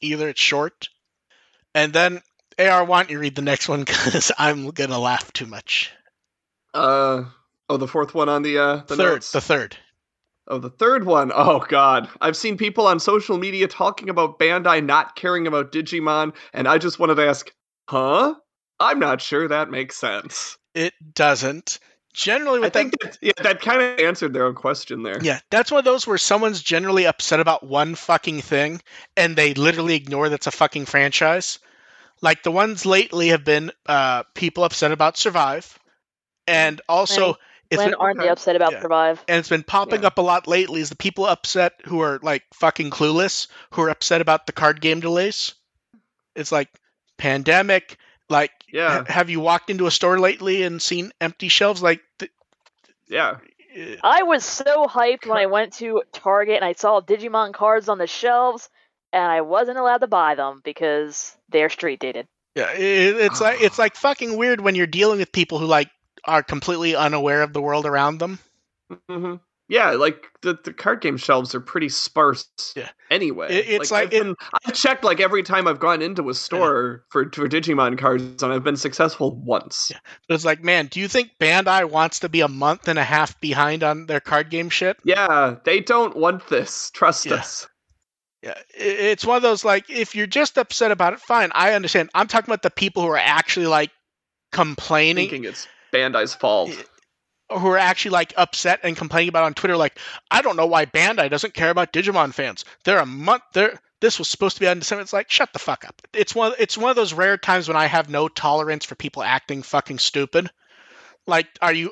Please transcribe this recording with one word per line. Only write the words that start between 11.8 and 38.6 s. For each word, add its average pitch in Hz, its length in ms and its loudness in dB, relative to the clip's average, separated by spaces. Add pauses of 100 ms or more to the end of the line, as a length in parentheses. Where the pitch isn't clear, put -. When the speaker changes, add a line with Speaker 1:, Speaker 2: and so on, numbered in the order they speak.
Speaker 2:
I've 156 140 0
seen 214 200 -4
people 208 320 0
on 175 120 4
social 202 380 2
media 190 300 -2
talking 190 400 -2
about 170 320 0
Bandai 170 440 4
not 143 300 2
caring 175 320 -2
about 147 260 -2
Digimon, 156 640 -2 (200)
and 131 120 -2
I 156 120 6
just 170 200 -4
wanted 160 180 2
to 147 120 4
ask, - 240 -4 (360)
huh? 151 460 0 (460)
I'm 294 180 2
not 131 220 0
sure 151 260 -2
that 151 240 -2
makes 131 280 -8
sense. - 580 -8 (180)
Speaker 1:
It 165 200 -4 (200)
doesn't. 143 640 0 (360)
Generally 262 440 -2
Speaker 2:
I 233 40 0
Speaker 1:
with 214 100 0
Speaker 2:
think 262 280 0
Speaker 1:
that 180 120 -12
Speaker 2:
that, - 100 -20
yeah, 302 100 2 (100)
that 196 180 0
kinda 247 240 2 (200)
answered 165 280 -2
their 127 140 0
own 127 80 -2
question 127 480 -6
there. 104 200 -6
Speaker 1:
Yeah, 147 160 -2 (120)
that's 226 200 2
one 294 100 2
of 262 40 -4
those 254 220 2
where 202 120 0
someone's 208 440 0
generally 180 440 0
upset 160 320 0
about 160 260 2
one 147 300 -2
fucking 156 460 -2
thing, 147 400 -2 (360)
and 170 200 2
they 147 180 4
literally 165 400 2
ignore 139 340 -2
that's 147 180 -4
a 147 40 -2
fucking 147 360 -2
franchise. 156 720 0 (600)
Like, 160 220 2
the 175 80 0
ones 202 340 0
lately 190 440 2
have 160 160 2
been, 151 260 0 (160)
uh, 131 380 0 (100)
people 175 300 -2
upset - 260 0
about 156 260 2
Survive, 165 640 -2 (680)
and 160 400 2
also 190 380 2
Speaker 3:
When, 165 80 0 (360)
Speaker 1:
it's 160 80 2
Speaker 3:
when 202 120 2
Speaker 1:
been 185 100 0
Speaker 3:
aren't 196 180 0
they 175 60 -2
Speaker 2:
Okay. 175 80 2
Speaker 3:
upset 175 240 0
about 170 160 4